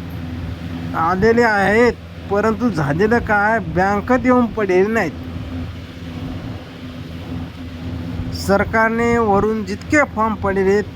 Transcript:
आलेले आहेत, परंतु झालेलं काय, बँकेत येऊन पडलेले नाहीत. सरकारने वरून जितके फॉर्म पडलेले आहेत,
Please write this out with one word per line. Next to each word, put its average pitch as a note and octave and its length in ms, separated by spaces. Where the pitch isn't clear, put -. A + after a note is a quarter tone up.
आलेले F#3+ 460
आहेत, G#3+ 500
परंतु G#3+ 380
झालेलं F3 500
काय, G#3+ 400
बँकेत G3+ 500
येऊन B3 200
पडलेले F#3+ 420
नाहीत. G#3+ 240
सरकारने A3+ 800
वरून G#3+ 480
जितके C4 380
फॉर्म A3 180
पडलेले G3 380
आहेत, G#3 120